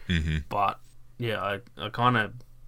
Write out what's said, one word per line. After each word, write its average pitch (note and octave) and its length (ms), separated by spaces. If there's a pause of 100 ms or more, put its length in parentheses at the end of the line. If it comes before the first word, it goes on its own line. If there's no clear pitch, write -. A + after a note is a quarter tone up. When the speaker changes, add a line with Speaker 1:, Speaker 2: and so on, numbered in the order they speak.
Speaker 1:
Mm-hmm. D#2+ 280 (120)
Speaker 2:
But, G2+ 300 (400)
yeah, A2 200
I, G2 200 (180)
I G2 120
kinda A#2 440 (340)